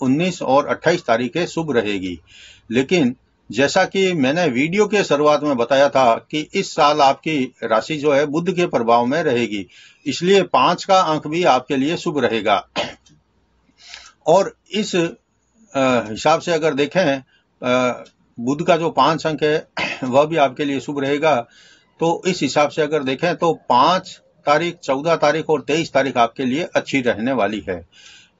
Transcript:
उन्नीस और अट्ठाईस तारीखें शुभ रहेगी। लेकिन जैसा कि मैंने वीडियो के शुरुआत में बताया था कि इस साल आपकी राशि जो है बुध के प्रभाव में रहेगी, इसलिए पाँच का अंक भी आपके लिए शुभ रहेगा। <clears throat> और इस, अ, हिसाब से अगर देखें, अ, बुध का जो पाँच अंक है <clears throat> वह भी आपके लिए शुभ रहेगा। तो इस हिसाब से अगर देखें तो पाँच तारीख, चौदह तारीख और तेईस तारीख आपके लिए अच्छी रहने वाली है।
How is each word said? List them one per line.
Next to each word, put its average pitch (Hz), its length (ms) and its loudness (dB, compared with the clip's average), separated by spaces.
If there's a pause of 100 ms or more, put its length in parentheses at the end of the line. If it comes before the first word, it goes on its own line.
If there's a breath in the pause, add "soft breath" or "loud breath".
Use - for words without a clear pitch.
उन्नीस 151 400 -2
और - 260 2
अट्ठाईस 156 380 -2
तारीखें 123 400 -2
शुभ 165 260 -6
रहेगी। 101 480 -2 (520 loud breath)
लेकिन 131 440 0 (340)
जैसा 139 360 2
कि 190 280 0
मैंने 156 340 0
वीडियो 160 400 0
के 202 160 0
शुरुआत 147 400 2
में 147 140 0
बताया 135 320 2
था 127 240 4 (180)
कि 151 80 -4 (140)
इस 196 220 -4
साल 151 260 2
आपकी 139 380 2 (240)
राशि 110 340 -2
जो 147 160 0
है 143 120 2
बुध 170 260 -4
के 175 140 0
प्रभाव 120 400 2
में 147 180 -2
रहेगी, 117 420 -2 (400 soft breath)
इसलिए 180 380 2
पाँच 147 400 0
का 190 180 4
अंक 156 260 -2
भी 165 180 -2
आपके 135 300 2
लिए 147 220 -2
शुभ 156 220 -4
रहेगा। 107 480 0 (100)
<clears throat> - 1500 -16
और 175 260 4 (180)
इस, 196 240 -4
अ, 170 140 0 (1000)
हिसाब 135 300 2
से 170 140 -4
अगर 156 200 0
देखें, 143 480 0 (400)
अ, 123 420 0 (340)
बुध 139 300 -4
का 170 100 4
जो 160 120 -2
पाँच 147 380 0
अंक 156 160 -6
है 151 240 0 (180)
<clears throat> - 180 -10
वह 131 220 2
भी 160 120 -4
आपके 139 280 0
लिए 139 140 -4
शुभ 143 200 -8
रहेगा। 143 360 0 (640 soft breath)
तो 165 280 0
इस 180 140 -2
हिसाब 147 280 2
से - 120 -4
अगर 147 220 -2
देखें 135 320 -2
तो 170 180 0 (160)
पाँच 151 500 2 (260)
तारीख, 160 300 0
चौदह 143 400 -2
तारीख 151 340 0
और 147 120 0
तेईस 160 320 -4
तारीख 135 240 0
आपके 120 280 0
लिए 139 300 -2
अच्छी - 260 -2
रहने 117 300 -2
वाली 104 380 -2
है। 87 120 -6 (580 loud breath)